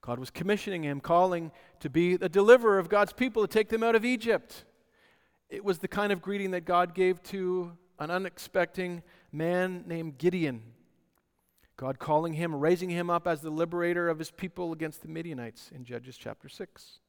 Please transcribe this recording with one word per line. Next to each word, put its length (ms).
God 180
was 140
commissioning 500
him, 180
calling 520
to 100
be 280
the 120
deliverer 520
of 80
God's 240
people 340
to 20
take 200
them 160
out 100
of 100
Egypt. 600
It 160
was 140
the 80
kind 260
of 80
greeting 300
that 140
God 280
gave 320
to 540
an 100
unexpected 920
man 560
named 320
Gideon. 560
God 240
calling 320
him, 240
raising 340
him 180
up 200
as 140
the 80
liberator 580
of 100
his 140
people 400
against 300
the 60
Midianites 600
in 140
Judges 320
chapter 320
six. 500